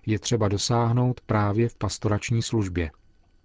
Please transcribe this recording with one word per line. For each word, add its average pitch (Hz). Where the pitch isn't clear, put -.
je 107
třeba 107
dosáhnout 120
právě 107
v -
pastorační 104
službě. 90